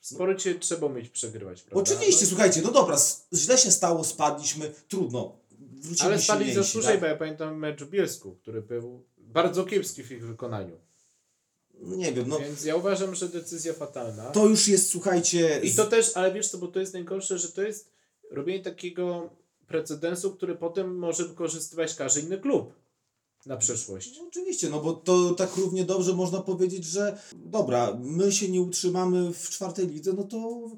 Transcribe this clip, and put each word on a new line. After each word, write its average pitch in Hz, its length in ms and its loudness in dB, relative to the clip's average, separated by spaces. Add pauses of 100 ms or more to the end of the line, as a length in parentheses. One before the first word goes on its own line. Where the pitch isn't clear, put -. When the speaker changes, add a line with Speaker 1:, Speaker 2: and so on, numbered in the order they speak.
Speaker 1:
W - 40 -14
sporcie 185 480 0
trzeba 165 320 -2
umieć 123 220 -6
przegrywać, - 540 -10
prawda? - 180 -2
Speaker 2:
Oczywiście, 370 440 6
Speaker 1:
No. 170 40 4
Speaker 2:
słuchajcie, 180 340 6
no 233 100 2
dobra, 247 220 6
s-, - 400 2
źle 247 240 4
się 233 120 6
stało, 170 340 4
spadliśmy, 151 680 -2 (160)
trudno. 123 480 -4 (240)
Wrócimy 165 480 -2
Speaker 1:
Ale 202 100 4
Speaker 2:
się - 60 0
Speaker 1:
spadli 208 220 2
Speaker 2:
silniejsi, 196 220 2
Speaker 1:
zasłużej, 220 240 0
Speaker 2:
tak? 190 80 4
Speaker 1:
bo 170 60 2
ja 151 100 0
pamiętam 156 420 -6
mecz 147 240 -6
w 143 80 -16
Bielsku, 170 420 -2
który 113 300 -10
był 120 400 -10 (160)
bardzo 170 460 0
kiepski 185 380 -4
w 123 100 -16
ich 117 140 -12
wykonaniu. 110 500 -8 (1040)
Speaker 2:
Nie 180 300 -4
wiem, 123 160 -2
no. 151 100 -2
Speaker 1:
Więc 143 260 -8
ja 156 120 0
uważam, 190 380 0
że 180 140 -4
decyzja 165 440 -8
fatalna. 117 580 -10
Speaker 2:
To 208 160 8
już 214 220 6
jest, 190 220 6
słuchajcie, 170 720 2
Speaker 1:
I 127 80 2
Speaker 2:
z- 117 60 2
Speaker 1:
to 214 100 6
też, 226 300 4
ale 190 160 4
wiesz 214 180 -2
co, 185 80 -8
bo 180 100 -8
to 190 120 -4
jest 185 120 -4
najgorsze, 185 460 -4
że 165 140 -4
to 190 100 -4
jest 208 280 -6 (400)
robienie 175 320 -4
takiego 175 680 -6 (360)
precedensu, 165 640 -4
który 180 240 -6
potem 180 440 -4
może 170 300 -2
wykorzystywać 160 680 -4
każdy 139 260 0
inny 180 180 -4
klub 190 340 0 (720)
na 135 100 -8
przyszłość. 110 640 -6
Speaker 2:
No 349 100 -16
oczywiście, 349 420 -6
no 151 100 -4
bo 156 120 -2
to 180 420 2
tak 180 220 -2
równie 185 280 0
dobrze 185 300 2
można 185 260 -2
powiedzieć, 185 440 -2
że 202 340 -2 (160)
dobra, 127 640 0
my 170 320 2
się 196 160 0
nie 180 140 2
utrzymamy 180 680 2
w - 180 -10
czwartej 185 360 -4
lidze, 156 260 -4
no 196 120 -2
to 226 540 -8